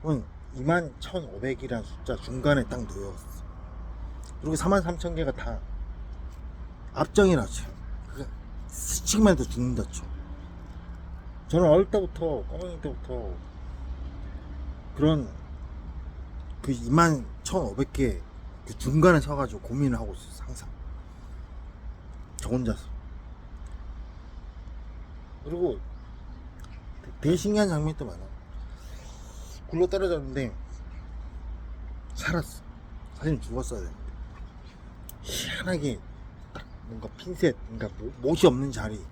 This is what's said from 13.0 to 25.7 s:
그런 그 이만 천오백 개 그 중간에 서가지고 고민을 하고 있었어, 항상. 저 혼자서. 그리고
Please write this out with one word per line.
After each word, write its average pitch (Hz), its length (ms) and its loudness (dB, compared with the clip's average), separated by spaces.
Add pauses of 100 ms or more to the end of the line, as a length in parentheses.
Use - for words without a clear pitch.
그런 147 320 6 (1300)
그 139 100 0
이만 131 540 6 (160)
천오백 135 500 0
개 - 380 2 (400)
그 - 80 -10
중간에 156 420 10
서가지고 139 420 -2
고민을 127 360 2
하고 104 160 -4
있었어, - 300 -12
항상. - 240 -8 (1700)
저 - 120 -6
혼자서. 117 400 0 (2500)
그리고 160 340 2 (1400)